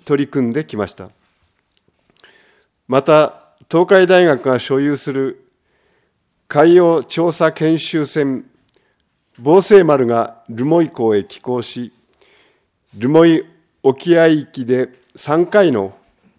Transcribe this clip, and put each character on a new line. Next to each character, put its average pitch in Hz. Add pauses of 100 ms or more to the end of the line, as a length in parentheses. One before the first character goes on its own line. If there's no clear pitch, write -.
取 143
り 143
組 127
ん -
で 156
き 113
ま 101
し -
た。 95 (1800)
ま 131
た、 151 (260)
東 170
海 185
大 180
学 139
が 127
所 135
有 143
す 139
る 135 (1040)
海 165
洋 170
調 165
査 160
研 160
修 156
船、 139 (920)
防 135
星 196
丸 139
が 117
留 117
萌 160
港 113
へ 101
寄 -
港 123
し、 117 (1040)
留 107
萌 165 (380)
沖 170
合 165
域 139
で 123 (300)
三 165
回 185
の 98 (420)